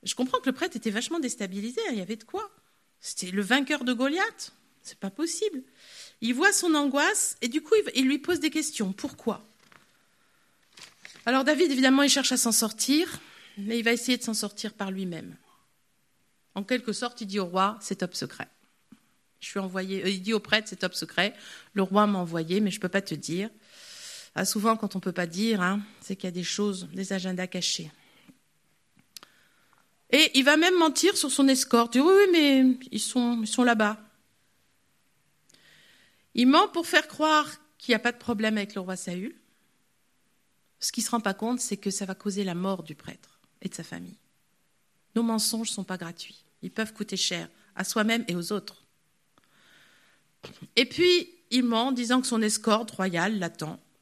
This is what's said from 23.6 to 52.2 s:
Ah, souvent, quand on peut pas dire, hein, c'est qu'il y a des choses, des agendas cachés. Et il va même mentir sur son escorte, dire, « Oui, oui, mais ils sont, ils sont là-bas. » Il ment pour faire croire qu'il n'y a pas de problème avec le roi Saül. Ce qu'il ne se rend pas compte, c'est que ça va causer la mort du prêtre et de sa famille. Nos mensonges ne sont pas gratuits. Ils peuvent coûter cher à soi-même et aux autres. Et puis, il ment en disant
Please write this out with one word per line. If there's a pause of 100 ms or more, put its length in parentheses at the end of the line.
Ah,
souvent,
quand
on
peut
pas
dire,
hein, (200)
c'est
qu'il
y
a
des
choses,
des
agendas
cachés. (2250)
Et
il
va
même
mentir
sur
son
escorte,
dire, «
Oui,
oui,
mais (280)
ils
sont,
ils
sont
là-bas. » (2250)
Il
ment
pour
faire
croire (300)
qu'il
n'y
a
pas
de
problème
avec
le
roi
Saül. (1500)
Ce
qu'il
ne
se
rend
pas
compte,
c'est
que
ça
va
causer
la
mort
du
prêtre (240)
et
de
sa
famille. (1000)
Nos
mensonges
ne
sont
pas
gratuits. (180)
Ils
peuvent
coûter
cher (280)
à
soi-même
et
aux
autres. (1900)
Et
puis, (200)
il
ment
en
disant